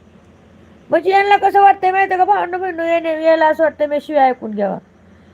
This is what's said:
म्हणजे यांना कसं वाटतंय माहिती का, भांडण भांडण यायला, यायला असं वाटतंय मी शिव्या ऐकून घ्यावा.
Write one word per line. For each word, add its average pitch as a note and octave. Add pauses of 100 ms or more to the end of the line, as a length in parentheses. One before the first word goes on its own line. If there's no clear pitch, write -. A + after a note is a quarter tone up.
(920)
म्हणजे E4
यांना G4+
कसं G4
वाटतंय G4
माहिती F#4+
का, F4+
भांडण F4+
भांडण F4+
यायला, E4
यायला D#4+
असं D#4
वाटतंय D4
मी D4
शिव्या D4
ऐकून B3+
घ्यावा. G3+ (560)